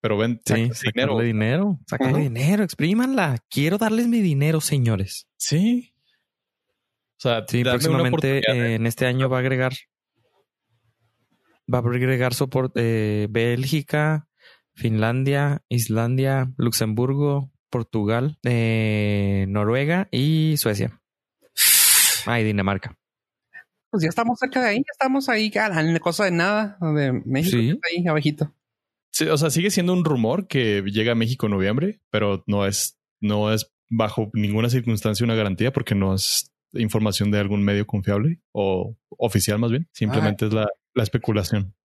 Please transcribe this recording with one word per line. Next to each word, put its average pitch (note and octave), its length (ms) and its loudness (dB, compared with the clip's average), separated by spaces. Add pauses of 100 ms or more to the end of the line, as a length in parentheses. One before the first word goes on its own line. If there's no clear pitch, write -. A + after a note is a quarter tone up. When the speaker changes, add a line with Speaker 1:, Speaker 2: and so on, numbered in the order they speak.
Speaker 1:
Pero A2 160 -2
ven, A2+ 280 0
Speaker 2:
Sí, - 80 -2
Speaker 1:
saca A2+ 80 2
ese A#2 340 -2
dinero, C3 140 0
Speaker 2:
sacarle C#3+ 60 0
Speaker 1:
güey. A#2 120 0
Speaker 2:
dinero, B2+ 520 0 (100)
sacarle C3+ 240 0
Speaker 3:
Ujú. D3 100 2
Speaker 2:
dinero, C#3+ 400 0
exprímanla. F#3+ 760 0 (120)
Quiero D#3+ 280 0
darles A3 280 0
mi A#3 140 2
dinero, D#3 400 2
señores. A2+ 640 -2 (120)
Speaker 1:
Sí. A#3 540 0 (1200)
O - 40 -20
sea, A#2 280 0
Speaker 2:
Sí, A#2+ 160 0
Speaker 1:
dame B2+ 60 2
una - 20 4
Speaker 2:
próximamente, C#3 680 0
Speaker 1:
oportunidad. A#2+ 320 0
Speaker 2:
eh, A2+ 60 0
en A2+ 100 -2
este A#2 200 -2
año B2+ 220 0
va B2+ 100 0
a - 20 0
agregar, C3 320 0 (2000)
va B2 60 2
a - 40 0
agregar B2 520 0
soporte, C3 460 -2 (440)
eh, - 60 -4
Bélgica, C#3 1000 -2 (460)
Finlandia, C3 960 0
Islandia, B2+ 880 0
Luxemburgo, C3+ 920 0 (200)
Portugal, A#2 760 -2
eh, G#2+ 1040 2
Noruega C3 640 0
y D#3 460 2
Suecia. A2 440 -2 (1300)
Ah, A#2 140 0
y G#2+ 40 2
Dinamarca. G2+ 520 -2 (960)
Speaker 3:
Pues F#3+ 120 0
ya D#3 80 2
estamos A#3 280 -2
cerca C4 240 -2
de A#3+ 60 2
ahí, G#3 100 0
ya C#4+ 140 -4
estamos C4+ 360 0
ahí, A3 220 2
cara, G#3 300 0
en E3 180 2
cosa F3 280 0
de F#3 40 2
nada, G3+ 480 0 (160)
de C#3 180 2 (120)
México, C3+ 320 0
Speaker 2:
Sí. A#2 120 2
Speaker 3:
que D3+ 40 0
está G3 240 -4
ahí F3 100 0
abajito. D3+ 480 0 (560)
Speaker 1:
Sí, - 160 -2
o D#3 120 4
sea, D#3 120 2
sigue E3+ 200 0
siendo F3+ 240 2
un F3+ 100 2
rumor C#3+ 420 0
que A2 360 0
llega G#2+ 300 0
a A#2 40 2
México A#2 300 0
en G#2 60 0
noviembre, A2+ 480 0 (100)
pero G2+ 360 0
no G2+ 200 0
es, - 320 -4 (220)
no G#2 320 0
es G#2+ 200 -2 (160)
bajo A2 460 -2
ninguna G#2 340 0
circunstancia A2+ 560 0
una A2+ 100 0
garantía G#2+ 380 0
porque B2+ 220 -2
no F#2+ 200 0
es - 380 -4 (220)
información G#2+ 560 0
de G#2 100 0
algún G2+ 240 0
medio G2+ 220 0
confiable G#2+ 540 -2 (120)
o G2 420 -2 (140)
oficial G#2+ 500 0
más A#2 120 0
bien. D3 220 -2
Simplemente G#2 520 0
Speaker 3:
Ah. G#2+ 40 -2
Speaker 1:
es G#2 60 0
la, G#2+ 140 0 (260)
la B2 80 2
especulación. G#2 720 -2 (100)